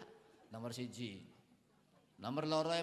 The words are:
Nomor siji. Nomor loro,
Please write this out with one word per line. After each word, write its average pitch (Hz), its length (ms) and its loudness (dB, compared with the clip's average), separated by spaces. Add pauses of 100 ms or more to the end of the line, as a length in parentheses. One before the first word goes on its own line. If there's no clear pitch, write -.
(480)
Nomor 113 240 -6
siji. 113 480 -6 (960)
Nomor 143 320 0
loro, 156 240 6 (100)